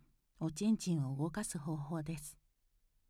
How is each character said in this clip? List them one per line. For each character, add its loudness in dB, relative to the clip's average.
お 0
ち 2
ん 8
ち 2
ん 4
を -2
動 2
か -2
す -4
方 -2
法 -4
で -6
す。 -14